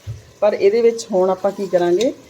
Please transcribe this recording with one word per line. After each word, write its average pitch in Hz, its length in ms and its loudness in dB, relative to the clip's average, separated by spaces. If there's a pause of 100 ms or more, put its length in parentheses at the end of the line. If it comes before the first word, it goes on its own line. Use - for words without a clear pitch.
(400)
ਪਰ 208 140 2
ਇਹਦੇ 208 280 2
ਵਿੱਚ 233 300 0
ਹੁਣ 185 180 2
ਆਪਾਂ 190 220 -2
ਕੀ 196 160 -8
ਕਰਾਂਗੇ, 180 460 0 (160)